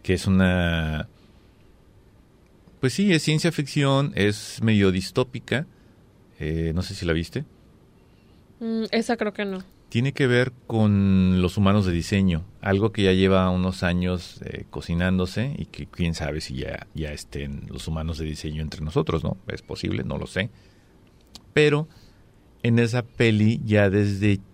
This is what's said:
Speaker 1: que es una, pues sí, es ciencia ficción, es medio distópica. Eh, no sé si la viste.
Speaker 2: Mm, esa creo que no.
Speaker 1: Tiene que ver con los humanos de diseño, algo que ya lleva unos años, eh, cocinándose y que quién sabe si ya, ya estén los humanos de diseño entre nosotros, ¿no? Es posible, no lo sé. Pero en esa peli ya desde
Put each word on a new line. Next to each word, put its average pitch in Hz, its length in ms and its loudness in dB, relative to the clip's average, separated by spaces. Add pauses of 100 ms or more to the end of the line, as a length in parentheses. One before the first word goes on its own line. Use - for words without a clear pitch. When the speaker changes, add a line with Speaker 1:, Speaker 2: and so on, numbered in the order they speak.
Speaker 1:
que - 140 -2
es 90 120 -6
una, 87 800 0 (1700)
pues 131 140 -2
sí, 196 200 2
es 156 100 2
ciencia 156 280 0
ficción, 139 640 0
es 104 480 -2
medio 101 280 4
distópica. 117 760 -4 (720)
Eh, 80 340 -2
no 85 80 -2
sé 95 140 -8
si 92 100 -8
la 85 80 0
viste. 85 300 -4 (1160)
Speaker 2:
Mm, 226 320 -4
esa 233 260 0
creo 214 160 -4
que 208 120 -6
no. 190 180 -8 (260)
Speaker 1:
Tiene 127 240 0
que 139 140 2
ver 123 260 2 (140)
con 98 760 4
los 90 160 0
humanos 101 280 4
de 92 60 2
diseño, 87 540 0 (160)
algo 98 300 2
que 104 120 -2
ya 95 80 6
lleva 95 380 4
unos 90 340 -2
años, 90 600 -2
eh, - 240 -12
cocinándose 92 880 -2
y 82 80 -8
que - 220 -16
quién 85 260 -2
sabe 78 280 -6
si - 140 -12
ya, - 380 -10
ya 76 180 -8
estén 71 580 -10
los - 180 -12
humanos 80 320 -6
de 80 60 -6
diseño 76 360 -8
entre 78 200 -10
nosotros, 80 420 -2
¿no? - 140 -4 (100)
Es - 160 -12
posible, - 400 -6
no - 160 -6
lo - 80 -8
sé. - 240 -4 (1000)
Pero 151 340 4 (720)
en 117 160 4
esa 117 240 2
peli 110 640 2
ya 104 240 4
desde 101 500 2 (140)